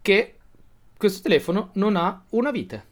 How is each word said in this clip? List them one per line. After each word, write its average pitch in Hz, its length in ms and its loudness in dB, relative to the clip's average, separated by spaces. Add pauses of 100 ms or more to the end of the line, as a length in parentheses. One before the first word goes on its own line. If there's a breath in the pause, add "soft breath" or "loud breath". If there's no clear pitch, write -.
che 208 360 0 (600)
questo 196 240 -2
telefono 185 520 0
non 196 240 0
ha 185 320 -2
una 240 200 -2
vite. 127 420 -8